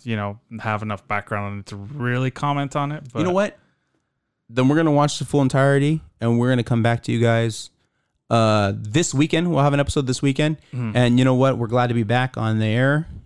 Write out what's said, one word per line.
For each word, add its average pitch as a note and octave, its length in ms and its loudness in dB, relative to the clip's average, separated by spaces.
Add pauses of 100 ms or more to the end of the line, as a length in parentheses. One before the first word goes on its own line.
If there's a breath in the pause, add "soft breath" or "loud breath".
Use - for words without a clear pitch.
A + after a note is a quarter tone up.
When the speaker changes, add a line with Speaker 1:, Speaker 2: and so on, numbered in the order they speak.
Speaker 1:
you A#2 120 -6
know, G#2 220 -8 (220)
have G#2+ 220 -4
enough G#2+ 260 -10
background G2+ 440 -6
on G2+ 80 -10
it F#2+ 60 -18
to G#2 100 -16
really B2 540 -4
comment C#3+ 460 -4
on C#3+ 160 -4
it. D3+ 200 -12
But D#3+ 80 -6
Speaker 2:
You D#3+ 40 0
know F3+ 80 0
what? G3+ 260 -2 (920)
Then B2+ 200 2
we're D3 80 4
gonna D#3+ 160 2
watch C#3+ 260 2
the C#3 60 -8
full C#3+ 180 0
entirety, C#3 600 2 (180)
and A#2 180 2
we're B2 120 2
gonna B2 120 2
come A2+ 220 0
back A#2+ 200 0
to A#2+ 80 -4
you A#2+ 80 0
guys, A2+ 500 0 (600)
uh, G#2+ 460 4
this A2 380 -2
weekend. D#3+ 360 0
We'll C#3+ 140 2
have C#3+ 100 2
an C#3+ 60 2
episode C#3 260 -2
this B2+ 160 -2
weekend. D3+ 360 0 (140)
Speaker 1:
Mm. A#2 220 -6
Speaker 2:
And B2 240 4
you C3 60 4
know C3 100 4
what? B2+ 240 2
We're A#2 100 -4
glad B2 200 0
to A#2 60 -2
be A#2 100 0
back B2+ 320 -2
on A2 240 0
the G#2+ 60 0
air. C3+ 420 0 (180)